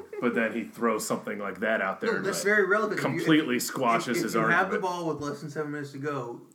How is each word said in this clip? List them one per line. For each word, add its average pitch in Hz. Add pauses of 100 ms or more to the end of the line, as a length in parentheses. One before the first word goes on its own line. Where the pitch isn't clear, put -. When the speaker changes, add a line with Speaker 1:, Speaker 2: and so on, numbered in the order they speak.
(120)
Speaker 1:
<laughs> -
but 120
then 110
he 117
throws 110
something 107
like 95
that 110
out 95
there 220
Speaker 2:
No, -
that's 190
Speaker 1:
and -
Speaker 2:
very 208
relevant. 202
If 135
you, 143
Speaker 1:
completely 156
Speaker 2:
if, 120
Speaker 1:
squashes 117
Speaker 2:
if, 110
Speaker 1:
his 107
Speaker 2:
if 113
you -
Speaker 1:
argument. 170
Speaker 2:
have 185
the 202
ball 175
with 147
less 143
than 156
seven 147
minutes 143
to 143
go, 135 (140)